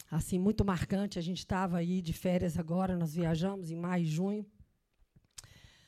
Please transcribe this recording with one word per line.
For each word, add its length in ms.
assim, 280
muito 260
marcante. 540
A 40
gente 240
tava 320
aí 240
de 100
férias 460
agora, 380
nós 180
viajamos 560
em 60
maio 260
e 40
junho. 400